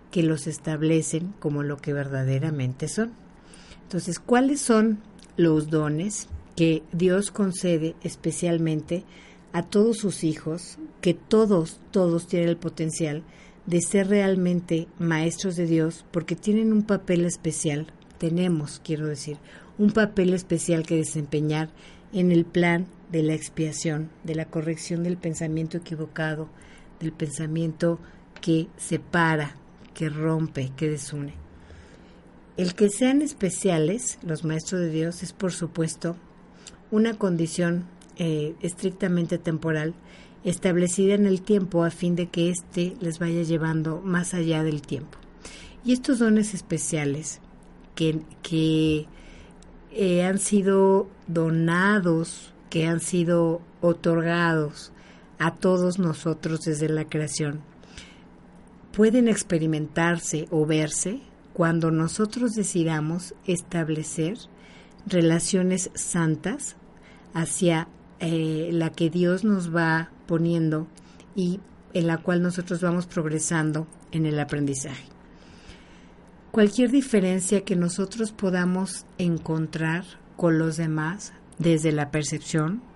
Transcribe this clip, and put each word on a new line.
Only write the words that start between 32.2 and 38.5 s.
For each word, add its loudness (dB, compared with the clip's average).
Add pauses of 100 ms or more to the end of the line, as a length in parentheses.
El -2
que 4
sean 2
especiales, 0
los -6
maestros -2
de -2
Dios, -2
es -8
por -2
supuesto -4 (720)
una 4
condición, 0 (320)
eh, -2